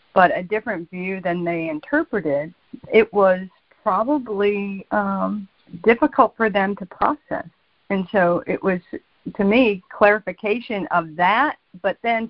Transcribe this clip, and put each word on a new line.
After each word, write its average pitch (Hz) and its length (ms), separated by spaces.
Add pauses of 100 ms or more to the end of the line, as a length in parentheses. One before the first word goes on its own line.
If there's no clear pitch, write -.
(140)
but 180 240
a 185 60
different 196 460
view 185 320
than 175 220
they 170 260
interpreted, 160 840 (380)
it 220 220
was 190 280 (420)
probably, 208 1080
um, 196 560 (360)
difficult 233 540
for 220 120
them 196 260
to 190 100
process. - 600 (440)
And 190 220
so 175 360
it 175 140
was, 180 180 (560)
to 208 80
me, 208 460
clarification 208 1000
of 165 240
that, 220 420 (240)
but 190 220
then 226 260